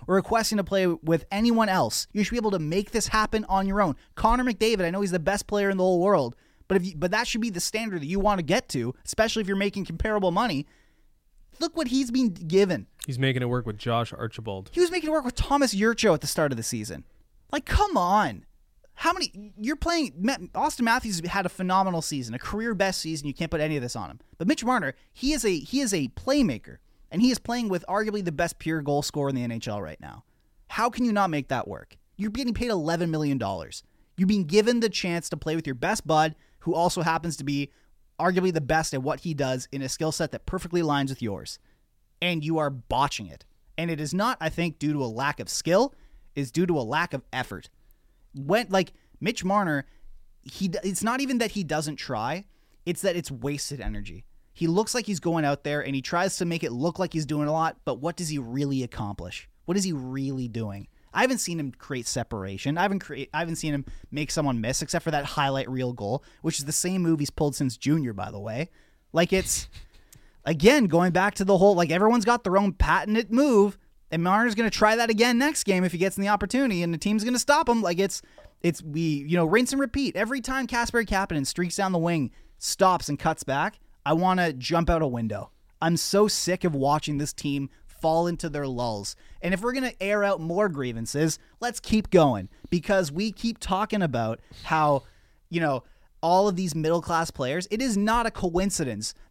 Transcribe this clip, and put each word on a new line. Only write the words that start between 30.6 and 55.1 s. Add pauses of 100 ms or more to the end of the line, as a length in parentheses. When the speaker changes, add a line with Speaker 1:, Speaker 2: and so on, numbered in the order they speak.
Speaker 1:
How
can
you
not
make
that
work? (200)
You're
getting
paid
eleven
million
dollars. (340)
You've
been
given
the
chance
to
play
with
your
best
bud, (260)
who
also
happens
to
be (500)
arguably
the
best
at
what
he
does
in
a
skill
set
that
perfectly
aligns
with
yours. (600)
And
you
are
botching
it. (320)
And
it
is
not,
I
think,
due
to
a
lack
of
skill. (420)
It's
due
to
a
lack
of (100)
effort. (640)
When,
like, (280)
Mitch
Marner, (560)
he
d-,
it's
not
even
that
he
doesn't
try. (420)
It's
that
it's
wasted
energy. (300)
He
looks
like
he's